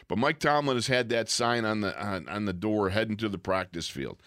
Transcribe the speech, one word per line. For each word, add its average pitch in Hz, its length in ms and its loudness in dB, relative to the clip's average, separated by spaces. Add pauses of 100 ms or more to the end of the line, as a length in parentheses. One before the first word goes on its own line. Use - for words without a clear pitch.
but 92 100 -2
Mike 151 220 2
Tomlin 147 360 2
has 117 120 0
had 123 200 2
that 113 220 0
sign 120 340 2
on 107 160 2
the, 98 180 -2
on, 92 300 -4
on 104 160 -4
the 98 80 0
door 101 380 2
heading 107 260 0
to 107 140 -2
the 98 80 -6
practice 90 500 -2
field. 65 380 -8